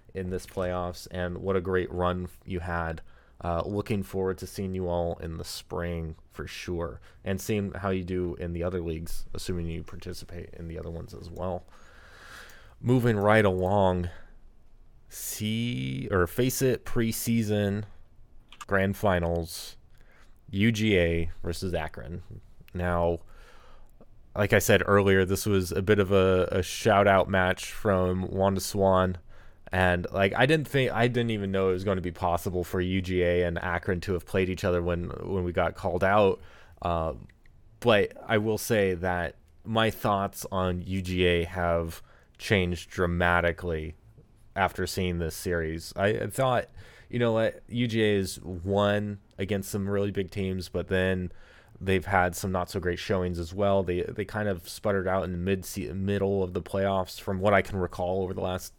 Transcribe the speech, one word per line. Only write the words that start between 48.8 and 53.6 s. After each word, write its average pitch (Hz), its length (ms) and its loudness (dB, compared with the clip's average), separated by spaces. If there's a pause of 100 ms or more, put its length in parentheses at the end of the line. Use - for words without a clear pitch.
against 98 320 -4
some 98 200 -4
really 101 220 0
big 95 200 -4
teams, 92 380 -4
but 87 180 -4
then 92 440 0 (480)
they've 95 260 0
had 90 300 4
some 95 160 -4
not 90 200 -2
so 101 80 -4
great 87 180 -2
showings 90 400 -2
as 85 160 -6
well. 98 300 2